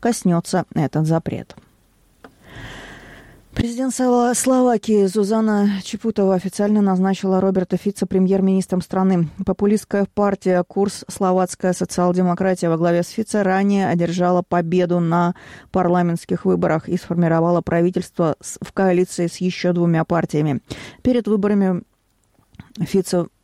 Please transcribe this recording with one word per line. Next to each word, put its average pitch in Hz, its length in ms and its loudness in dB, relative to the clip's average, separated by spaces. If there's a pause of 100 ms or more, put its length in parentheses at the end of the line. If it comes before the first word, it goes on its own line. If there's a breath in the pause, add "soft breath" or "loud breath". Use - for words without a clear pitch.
коснётся 180 640 0 (100)
этот 156 320 -2
запрет. 160 480 -4 (2000 loud breath)
Президент 240 380 0
Сла-, 247 440 2
Словакии 240 720 4
Зузана 208 760 2
Чапутова 202 520 0
официально 208 440 0
назначила 190 600 2
Роберта 190 340 0
Фица 202 300 -4
премьер-министром 190 800 0
страны. 190 460 0 (180)
Популистская 202 680 0
партия 190 500 0
"Курс", 196 440 -4
словацкая 185 680 -2
социал-демократия 180 960 0
во 165 80 0
главе 170 240 2
с 175 80 -6
Фице, 214 320 -4
ранее 196 460 2
одержала 175 600 0
победу 175 520 0
на 175 340 0 (380 loud breath)
парламентских 175 760 0
выборах 170 420 0
и 180 100 -2
сформировала 170 640 0
правительство 170 800 -2
с, - 220 -16
в - 120 -14
коалиции 180 520 0
с 170 120 -6
ещё 180 360 -2
двумя 170 300 2
партиями. 156 580 -2 (400 loud breath)
Перед 240 260 0
выборами 202 540 0 (1000)
Фице 180 460 -2 (180)